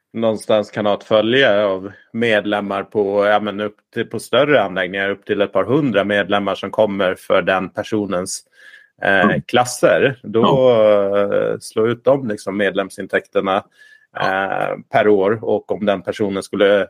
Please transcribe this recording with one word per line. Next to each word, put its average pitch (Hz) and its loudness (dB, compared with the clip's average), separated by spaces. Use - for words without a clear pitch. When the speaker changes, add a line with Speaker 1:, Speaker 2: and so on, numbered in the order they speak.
Speaker 1:
någonstans 110 0
kan 107 -4
ha 101 2
ett 95 -4
följe 110 2
av 95 -4
medlemmar 104 0
på, 101 0
ja, 104 2
men 104 -6
upp 104 -6
till, 113 -4
på 113 -10
större 135 2
anläggningar, 95 -4
upp 98 -8
till 101 -2
ett 98 0
par 95 0
hundra 117 0
medlemmar 101 0
som 95 -10
kommer 98 0
för - 0
den 92 0
personens, 98 -6
eh, 95 2
Speaker 2:
Mm. 87 2
Speaker 1:
klasser. 120 0
Då, 104 -2
Speaker 2:
Ja. 107 4
Speaker 1:
eh, 110 -6
slå 113 -2
ut 120 -4
de 131 0
liksom 104 -6
medlemsintäkterna, 98 -2
Speaker 2:
Ja. 95 -2
Speaker 1:
eh, 101 -6
per 110 2
år. 104 2
Och 104 -4
om 95 -6
den 98 0
personen 98 -4
skulle 101 2